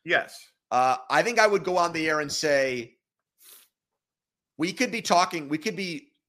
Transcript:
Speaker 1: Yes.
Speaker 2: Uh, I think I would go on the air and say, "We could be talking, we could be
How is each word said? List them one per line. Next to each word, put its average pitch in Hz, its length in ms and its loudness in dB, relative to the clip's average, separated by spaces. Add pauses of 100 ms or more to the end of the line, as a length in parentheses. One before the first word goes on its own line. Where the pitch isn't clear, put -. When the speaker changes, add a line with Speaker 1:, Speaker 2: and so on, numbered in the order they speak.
Speaker 1:
Yes. 165 340 -2 (300)
Speaker 2:
Uh, 127 280 2 (120)
I 151 140 4
think 226 160 0
I 214 80 6
would 196 160 2
go 180 140 -2
on 170 160 0
the 160 140 -2
air 156 120 0
and 147 120 -4
say, 135 680 0 (1600)
"We 175 140 -2
could 220 200 -2
be 226 100 -4
talking, 175 480 0
we 156 80 -2
could 180 180 -4
be 170 340 -8 (200)